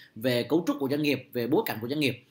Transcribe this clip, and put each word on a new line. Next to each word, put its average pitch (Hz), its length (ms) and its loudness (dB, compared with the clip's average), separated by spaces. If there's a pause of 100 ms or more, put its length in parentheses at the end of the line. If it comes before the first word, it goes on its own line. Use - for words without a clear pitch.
(160)
về 120 280 2
cấu 160 240 2
trúc 285 120 0
của 135 100 -2
doanh 143 120 0
nghiệp, 135 320 0
về 120 140 -2
bối 175 180 2
cảnh 110 160 -4
của 120 60 -6
doanh 143 120 -4
nghiệp. 131 320 0